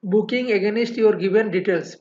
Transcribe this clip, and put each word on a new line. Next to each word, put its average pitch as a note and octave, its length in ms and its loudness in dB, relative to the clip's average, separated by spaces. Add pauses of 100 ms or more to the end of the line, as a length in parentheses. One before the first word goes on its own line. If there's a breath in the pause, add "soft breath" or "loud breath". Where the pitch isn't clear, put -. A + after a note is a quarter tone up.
booking A3 480 0
against G#3+ 460 0
your G#3+ 180 4
given G3 360 0
details। F3+ 380 -2 (120)